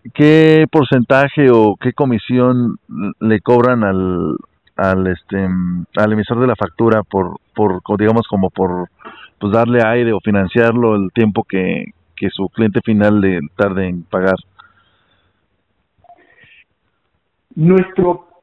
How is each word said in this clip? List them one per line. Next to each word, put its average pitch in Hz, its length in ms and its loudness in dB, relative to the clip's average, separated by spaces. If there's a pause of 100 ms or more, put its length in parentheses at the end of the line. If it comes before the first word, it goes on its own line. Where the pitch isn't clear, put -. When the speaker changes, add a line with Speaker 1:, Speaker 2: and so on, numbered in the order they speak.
(140)
Speaker 1:
qué 156 580 4
porcentaje 135 800 2
o 107 240 4
qué 123 160 -4
comisión 123 880 -2 (420)
le 110 220 0
cobran 120 420 2
al, 92 540 -2 (400)
al, 95 300 0
este, 95 380 -6 (520)
al 107 160 2
emisor 107 260 -2
de 127 80 2
la 113 80 0
factura 110 480 0
por, 95 340 -6 (180)
por, 98 260 -2
co-, 104 160 -4
digamos, 110 320 0
como 95 220 -2
por, 90 380 -4 (500)
pues, 101 120 -4
darle 117 320 2
aire 117 300 0
o 95 80 -2
financiarlo 113 720 0
el 98 160 -2
tiempo 110 320 0
que, 92 420 -6 (300)
que 95 140 -6
su 95 200 -6
cliente 110 360 -2
final 104 340 2
le 95 200 0 (180)
tarde 95 300 -2
en 87 160 -10
pagar? 95 320 -2 (3250)
Speaker 2:
Nuestro, 180 720 0 (140)